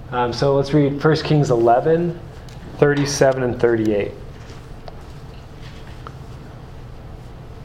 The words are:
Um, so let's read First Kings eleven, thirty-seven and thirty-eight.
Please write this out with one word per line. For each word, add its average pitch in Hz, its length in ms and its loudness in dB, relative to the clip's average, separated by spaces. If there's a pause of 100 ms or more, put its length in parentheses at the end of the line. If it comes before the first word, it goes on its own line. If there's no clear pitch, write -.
(120)
Um, 120 200 0
so 139 220 2
let's 139 180 2
read 143 300 4
First 156 220 4
Kings 147 260 4
eleven, 160 680 4 (580)
thirty-seven 143 640 4
and 120 160 0
thirty-eight. 110 540 2 (3500)